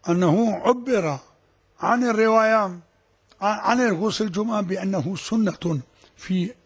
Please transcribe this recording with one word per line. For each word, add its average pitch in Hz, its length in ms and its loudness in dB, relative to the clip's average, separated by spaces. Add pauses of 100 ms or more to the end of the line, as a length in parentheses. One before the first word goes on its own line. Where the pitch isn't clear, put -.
أنه 185 460 2
عبر 220 640 0 (600)
عن 240 240 2
الرواية، 220 720 2 (640)
عن 208 400 0
غسل 214 440 0
الجمعة 214 360 -2
بأنه 190 560 -4
سنة 185 640 -2 (360)
في 185 380 -2 (120)